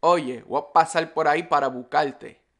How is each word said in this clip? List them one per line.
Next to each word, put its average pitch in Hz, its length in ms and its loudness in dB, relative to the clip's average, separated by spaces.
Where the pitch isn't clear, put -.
Oye, 147 460 0
voy 139 140 -2
a - 120 -16
pasar 165 400 2
por 160 160 0
ahí 156 160 0
para 147 240 0
buscarte. 127 720 -6